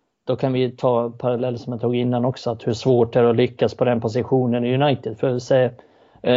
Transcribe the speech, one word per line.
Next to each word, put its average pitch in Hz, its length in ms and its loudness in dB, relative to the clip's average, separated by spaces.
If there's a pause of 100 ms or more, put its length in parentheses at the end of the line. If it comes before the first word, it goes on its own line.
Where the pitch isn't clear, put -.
(240)
Då 127 120 -2
kan 131 160 -2
vi 127 180 0
ta 120 400 0
parallell 123 480 -4
som 123 140 -10
jag 117 100 -8
tog 120 140 0
innan 123 280 0
också, 127 260 -4
att 113 160 -8
hur 120 80 0
svårt 123 380 2
det 131 80 2
är 117 40 6
att 117 120 4
lyckas 123 380 0
på 135 100 -2
den 120 160 2
positionen 120 640 0
i 123 100 0
United. 131 440 -2
För, 127 200 -2
så, 127 160 0
eh, 127 160 4 (680)